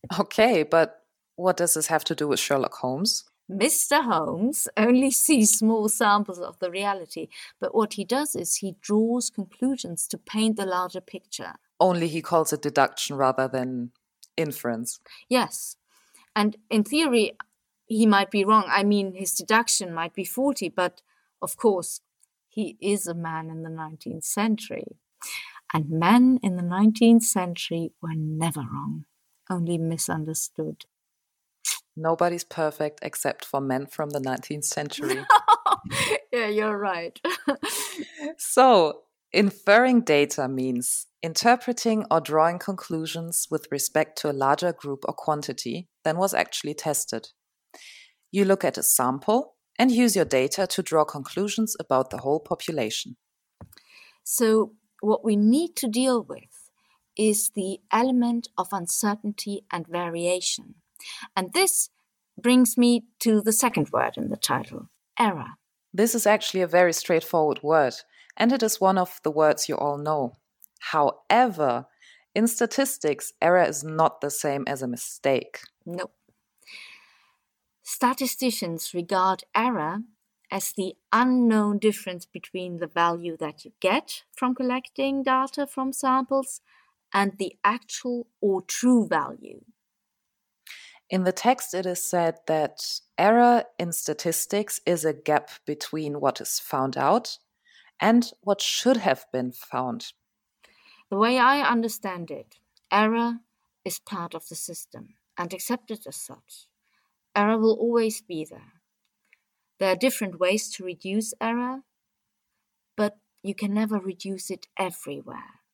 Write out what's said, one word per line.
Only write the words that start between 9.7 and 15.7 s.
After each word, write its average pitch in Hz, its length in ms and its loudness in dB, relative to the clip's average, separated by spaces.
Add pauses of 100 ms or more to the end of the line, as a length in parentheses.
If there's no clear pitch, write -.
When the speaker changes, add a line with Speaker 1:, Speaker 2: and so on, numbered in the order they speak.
Speaker 2:
to 170 100 -10
paint 220 380 0
the 196 100 -4
larger 180 340 -4
picture. - 540 -14 (260)
Speaker 1:
Only 175 280 4
he 156 120 -4
calls 160 320 2
it 147 80 -2
deduction 143 560 0
rather 131 320 2
than 127 440 -4 (440)
inference. 120 640 -4 (300)
Speaker 2:
Yes, - 460 -2 (600)